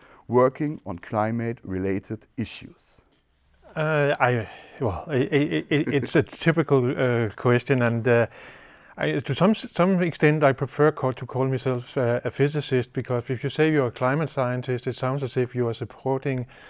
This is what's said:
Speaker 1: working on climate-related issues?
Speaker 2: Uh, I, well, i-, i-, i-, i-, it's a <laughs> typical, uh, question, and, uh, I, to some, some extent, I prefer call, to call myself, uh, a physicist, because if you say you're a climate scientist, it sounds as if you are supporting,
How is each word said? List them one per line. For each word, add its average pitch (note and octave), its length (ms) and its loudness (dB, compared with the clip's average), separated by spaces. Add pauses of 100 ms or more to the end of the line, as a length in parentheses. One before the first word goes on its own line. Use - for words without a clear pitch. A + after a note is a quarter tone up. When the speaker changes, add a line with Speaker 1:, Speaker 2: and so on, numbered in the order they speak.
(300)
Speaker 1:
working B2+ 560 2
on F#2+ 140 -8
climate-related G#2+ 1300 -4 (100)
issues? - 640 -12 (760)
Speaker 2:
Uh, D3+ 420 2
I, B2 300 2 (320)
well, G#2 280 -2
i-, D#3 80 -4
i-, - 40 2
i-, D3 500 0
i-, D3 160 2 (120)
it's B2 180 -2
a C#3+ 80 4
<laughs> - 220 -12
typical, D3 520 2
uh, A#2+ 380 0
question, B2 460 2
and, A#2 260 0
uh, A#2 200 4 (680)
I, D3+ 220 -2
to C3+ 160 -4
some, G#3 200 4
some F#3 460 0
extent, D#3 400 2
I C#3 120 6
prefer D3 400 0
call, C3 180 -2
to B2+ 140 -10
call B2+ 240 -2
myself, B2+ 480 -4
uh, B2 260 0
a B2 80 -4
physicist, C3+ 640 0
because B2 360 -4
if B2+ 140 -4
you C#3 60 -4
say D#3 240 2
you're C#3 140 2
a A2 40 -4
climate C#3 380 0
scientist, B2 580 -4
it B2 80 -4
sounds C3+ 260 -4
as B2 140 -6
if B2+ 180 -2
you A#2+ 140 0
are A#2 60 -2
supporting, C3 760 -4 (220)